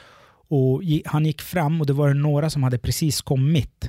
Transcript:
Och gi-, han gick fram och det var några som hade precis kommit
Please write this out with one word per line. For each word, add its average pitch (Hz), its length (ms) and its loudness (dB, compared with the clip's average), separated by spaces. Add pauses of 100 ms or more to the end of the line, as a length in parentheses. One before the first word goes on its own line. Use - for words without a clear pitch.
(480)
Och 131 360 2
gi-, 156 220 0
han 151 200 0
gick 156 160 -2
fram 165 400 -2
och 143 60 0
det 143 60 0
var 143 200 2
några 147 360 0
som 139 140 -2
hade 127 140 0
precis - 440 -2
kommit 139 680 0